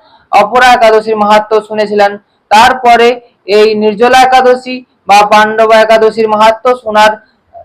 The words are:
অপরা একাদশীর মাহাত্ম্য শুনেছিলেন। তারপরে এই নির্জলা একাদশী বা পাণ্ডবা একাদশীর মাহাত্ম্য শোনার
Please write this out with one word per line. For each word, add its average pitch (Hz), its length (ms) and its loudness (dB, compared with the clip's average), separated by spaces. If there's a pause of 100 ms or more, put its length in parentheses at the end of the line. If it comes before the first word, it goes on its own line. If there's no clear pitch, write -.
(320)
অপরা 214 340 0
একাদশীর 220 500 2
মাহাত্ম্য 214 460 0
শুনেছিলেন। 208 500 -4 (380)
তারপরে 240 580 2 (360)
এই 214 300 0
নির্জলা 214 440 -2
একাদশী 254 680 0 (220)
বা 202 200 2
পাণ্ডবা 220 540 0
একাদশীর 220 480 0
মাহাত্ম্য 220 480 -2
শোনার 214 360 -2 (520)